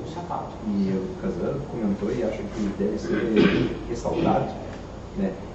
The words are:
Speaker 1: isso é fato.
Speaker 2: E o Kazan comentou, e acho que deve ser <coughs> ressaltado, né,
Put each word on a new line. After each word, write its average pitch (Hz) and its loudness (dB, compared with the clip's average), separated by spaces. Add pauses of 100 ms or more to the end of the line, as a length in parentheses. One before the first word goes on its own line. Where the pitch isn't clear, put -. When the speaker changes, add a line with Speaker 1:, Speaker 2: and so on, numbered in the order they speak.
Speaker 1:
isso - -8
é 170 -6
fato. - -4 (180)
Speaker 2:
E 104 2
o - -2
Kazan 101 -2 (100)
comentou, 101 0
e 120 0
acho 107 0
que 104 -2 (100)
deve 107 2
ser 104 4
<coughs> - -8
ressaltado, - 2 (720)
né, 196 2 (240)